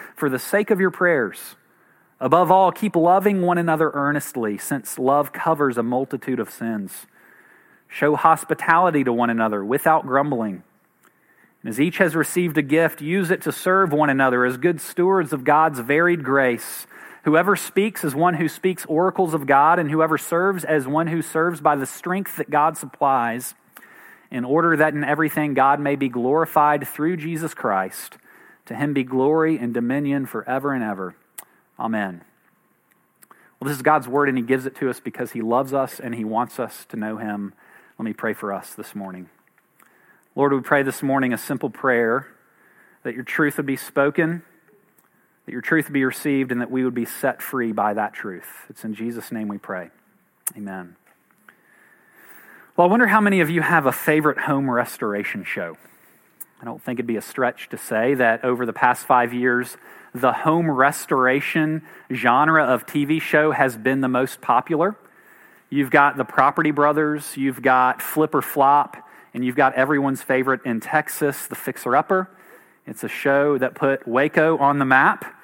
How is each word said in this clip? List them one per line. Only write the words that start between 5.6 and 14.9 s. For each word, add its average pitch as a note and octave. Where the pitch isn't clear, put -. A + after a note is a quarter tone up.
a A#2
multitude B2+
of A2
sins. A2
Show D3
hospitality E3
to B2
one A#2+
another A2
without D3
grumbling. B2+
And -
as A2+
each D#3+
has E3+
received E3
a D3+
gift, D3+
use E3
it F#3
to D3+
serve F#3
one D3
another C3
as B2+
good E3
stewards F3+